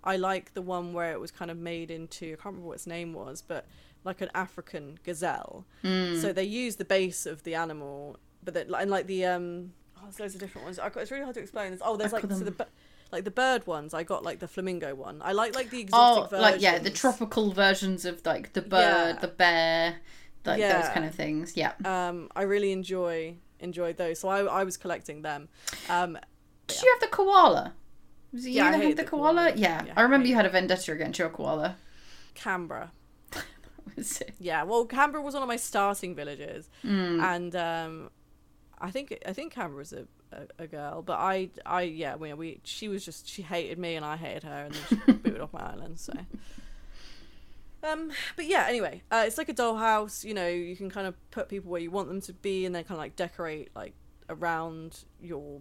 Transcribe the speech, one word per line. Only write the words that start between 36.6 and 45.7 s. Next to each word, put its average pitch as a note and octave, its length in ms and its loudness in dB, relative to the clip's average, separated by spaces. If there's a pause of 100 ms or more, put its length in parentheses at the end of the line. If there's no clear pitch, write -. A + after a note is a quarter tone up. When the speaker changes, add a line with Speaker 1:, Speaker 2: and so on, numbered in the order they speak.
Speaker 2:
Mm. F#3 380 2
Speaker 1:
and, F3 340 0
um, E3 540 -4 (720)
I F3+ 120 -8
think, C4+ 240 -8 (100)
I F#3+ 80 -8
think D#4 200 -10
Canberra E3 240 -8
was C#3+ 160 -14
a, B2+ 140 -14 (240)
a, - 320 -16
a D#3+ 40 -12
girl, D3+ 340 -10
but F3 180 -4
I, F#3+ 300 -2 (160)
I, F3+ 180 -2
yeah, D#3 320 -6
we, D3+ 180 -10
we, D#3+ 300 -10
she - 260 -10
was F#3 160 -6
just, - 240 -14
she - 140 -12
hated E3 340 -4
me E3+ 180 -4
and D#3 100 -6
I D3+ 120 -6
hated D#3+ 260 -8
her, C#3+ 220 -10
and D3 80 -12
then D3+ 160 -10
she A#3 60 6
Speaker 2:
<laughs> A3+ 180 4
Speaker 1:
booted - 280 0
off - 120 -8
my - 80 -10
island. - 380 -8